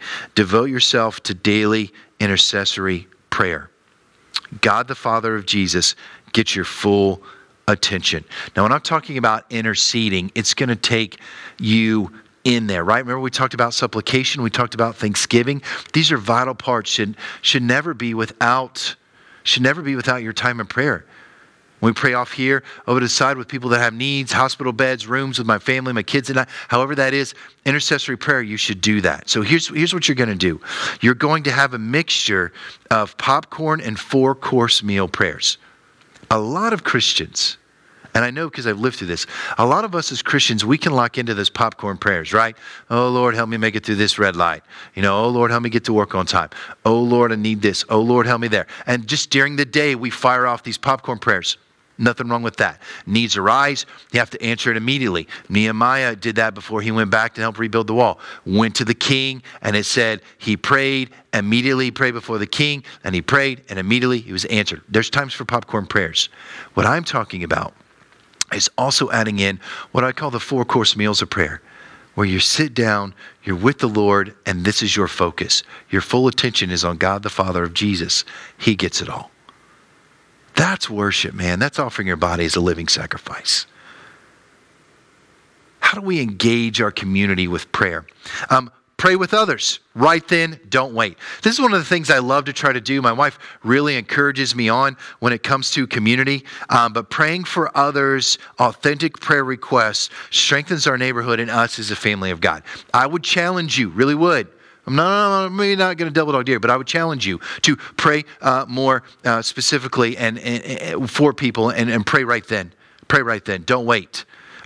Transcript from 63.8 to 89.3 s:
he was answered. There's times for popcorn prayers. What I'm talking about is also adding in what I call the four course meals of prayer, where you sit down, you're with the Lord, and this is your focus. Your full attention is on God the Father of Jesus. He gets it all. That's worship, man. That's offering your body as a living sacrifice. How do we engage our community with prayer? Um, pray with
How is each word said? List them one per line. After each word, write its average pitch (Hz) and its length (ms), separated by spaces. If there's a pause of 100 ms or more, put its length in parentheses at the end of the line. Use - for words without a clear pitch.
he 104 140
was 92 140
answered. 104 420
There's 110 200
times 139 260
for 131 100
popcorn 110 420
prayers. 85 420 (460)
What 92 100
I'm 151 200
talking 101 400
about 85 300 (800)
is - 240
also 131 360
adding 110 260
in 98 220 (320)
what 127 100
I 127 80
call 139 220
the 120 80
four 127 240
course 117 320
meals 104 260
of 95 80
prayer, 80 320 (540)
where 104 100
you 92 140
sit 151 340
down, 104 400 (300)
you're 95 100
with 113 240
the 131 100
Lord, 101 460 (120)
and 90 180
this 104 180
is 104 140
your 101 100
focus. - 560 (280)
Your 95 120
full 127 240
attention 113 460
is 87 120
on 87 120
God 95 260
the 104 80
Father 92 320
of 85 100
Jesus. 90 520 (340)
He 113 160
gets 92 260
it 87 80
all. - 220 (1300)
That's - 320
worship, 104 460
man. 90 240
That's 139 220
offering 113 260
your 90 100
body 85 280
as 78 100
a 90 60
living 85 260
sacrifice. - 800 (2250)
How - 180
do 196 80
we 175 140
engage 117 600
our 104 120
community 95 560
with 87 240
prayer? 82 340 (440)
Um, 131 200 (260)
pray 185 200
with 185 180